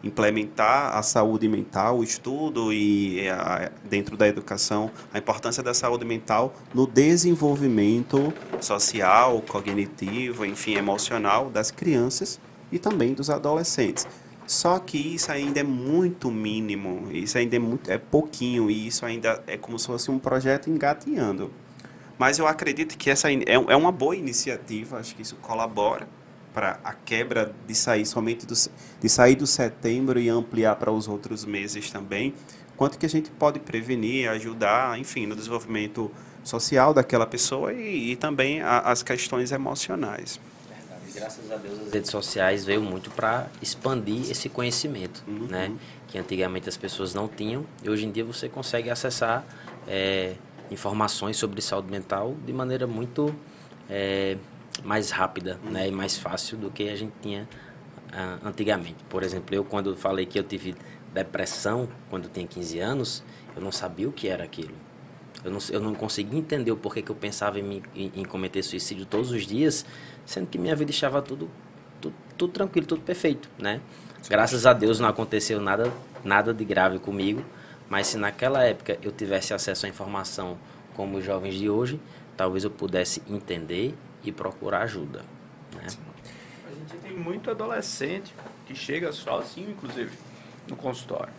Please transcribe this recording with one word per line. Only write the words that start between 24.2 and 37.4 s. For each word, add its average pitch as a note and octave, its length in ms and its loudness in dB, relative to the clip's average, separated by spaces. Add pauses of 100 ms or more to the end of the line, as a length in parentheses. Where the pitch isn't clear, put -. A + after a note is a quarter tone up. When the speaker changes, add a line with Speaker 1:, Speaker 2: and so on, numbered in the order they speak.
Speaker 1:
acho - 160 -10
que A2 80 -14
isso - 140 -10
colabora A2 720 0 (440)
pra G2 300 -2
a - 100 -6
quebra A2+ 640 0 (120)
de A2 100 -8
sair A2 280 4
somente A#2 400 -2
do A#2 120 -4
se-, - 140 4 (300)
de - 80 2
sair B2+ 280 10
do C#3 100 0
setembro B2 720 2
e A#2+ 100 4
ampliar A2+ 480 4
pra - 140 0
os G#2+ 160 0
outros G#2+ 380 -6
meses G#2 460 -4
também, G2+ 440 -4 (420)
quanto C#3 220 2
que E3 80 0
a - 20 2
gente D#3 220 0
pode D3 300 4
prevenir, A#2+ 680 0
ajudar, A2+ 680 2
enfim, C3 280 -4
no G#2+ 100 -4
desenvolvimento A2 760 -4 (320)
social C3+ 500 4
daquela B2+ 340 6
pessoa C#3+ 460 0